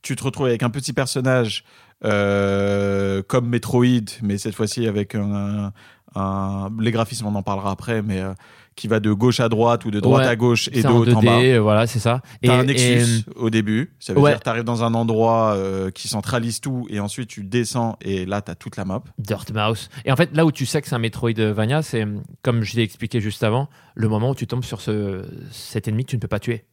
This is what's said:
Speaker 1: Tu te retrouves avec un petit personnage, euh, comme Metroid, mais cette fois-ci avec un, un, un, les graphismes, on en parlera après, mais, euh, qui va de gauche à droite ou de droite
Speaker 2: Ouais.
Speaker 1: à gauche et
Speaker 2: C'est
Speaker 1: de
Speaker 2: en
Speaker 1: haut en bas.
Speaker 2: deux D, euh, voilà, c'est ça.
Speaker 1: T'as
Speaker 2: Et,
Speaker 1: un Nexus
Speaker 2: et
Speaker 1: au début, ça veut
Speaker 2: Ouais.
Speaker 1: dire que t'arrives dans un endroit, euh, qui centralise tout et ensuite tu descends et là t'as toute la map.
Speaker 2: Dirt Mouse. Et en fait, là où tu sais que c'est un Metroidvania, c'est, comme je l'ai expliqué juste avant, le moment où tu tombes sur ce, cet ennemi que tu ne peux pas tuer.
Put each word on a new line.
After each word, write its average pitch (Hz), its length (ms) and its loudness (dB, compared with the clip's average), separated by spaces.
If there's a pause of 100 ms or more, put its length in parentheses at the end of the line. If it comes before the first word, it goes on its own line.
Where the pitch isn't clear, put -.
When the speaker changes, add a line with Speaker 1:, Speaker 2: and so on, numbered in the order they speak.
Speaker 1:
Tu - 160 -6
te - 80 -12
retrouves 135 220 -2
avec 117 160 0
un 123 80 2
petit 131 240 -6
personnage, 127 680 0 (640)
euh, 98 960 0
comme 123 220 0
Metroid, 120 360 2 (380)
mais 101 160 0
cette 104 160 -6
fois-ci 113 320 -2
avec 101 280 -2
un, 101 180 -2
un, 101 400 -4 (420)
un, 98 560 -4 (100)
les 110 100 0
graphismes, 110 360 -2
on 104 80 -2
en 101 80 -4
parlera 98 280 -4
après, 110 320 -4
mais, 98 180 -4
euh, 95 120 -6 (440)
qui - 100 -12
va 110 140 2
de 107 120 0
gauche 110 280 2
à 117 80 2
droite 117 380 2
ou 110 40 -4
de 104 80 -2
droite 127 260 6
Speaker 2:
Ouais. 127 60 2
Speaker 1:
à 120 60 0
gauche 117 320 2
et 127 140 0
Speaker 2:
C'est 135 60 4
Speaker 1:
de 123 40 6
Speaker 2:
en 120 60 8
Speaker 1:
haut 113 140 4
en 110 80 6
bas. 113 160 8
Speaker 2:
deux 120 60 6
D, 131 120 6
euh, 120 40 6
voilà, 107 300 4
c'est 113 100 -4
ça. 117 240 0 (220)
Speaker 1:
T'as 123 100 6
Speaker 2:
Et, 127 60 6
Speaker 1:
un 127 40 2
Nexus 123 640 2
Speaker 2:
et - 120 -18
Speaker 1:
au 120 120 0
début, 110 480 0
ça - 160 -6
veut 139 60 6
Speaker 2:
Ouais. 143 100 8
Speaker 1:
dire 139 80 0
que - 60 -16
t'arrives 117 200 -2
dans 117 200 -2
un 113 100 2
endroit, 113 640 4
euh, 95 340 -2
qui - 160 -12
centralise 113 540 -4
tout 123 280 -6
et 104 120 -6
ensuite 104 280 -8
tu - 140 -14
descends 113 580 -2
et 95 240 -4
là 101 160 -4
t'as 87 140 -10
toute - 220 -14
la 101 80 -8
map. 95 180 -6 (160)
Speaker 2:
Dirt 104 340 -6
Mouse. 107 360 -2 (160)
Et 135 80 2
en 127 40 2
fait, 165 200 2
là 165 100 4
où 151 60 2
tu - 140 -4
sais 151 140 -2
que - 80 -12
c'est - 60 -4
un 117 60 -2
Metroidvania, 113 840 0
c'est, 113 240 -4 (360)
comme 117 200 0
je 104 140 -4
l'ai 117 60 2
expliqué 110 380 -4
juste 104 220 -4
avant, 120 260 0 (280)
le 110 120 0
moment 110 220 0
où 139 60 -2
tu 113 100 -6
tombes 123 180 -4
sur - 160 -10
ce, 101 440 -4 (260)
cet - 380 -8
ennemi 110 160 -2
que - 60 -12
tu 131 60 -4
ne 110 40 -2
peux 107 80 -8
pas 107 120 -2
tuer. 113 320 -6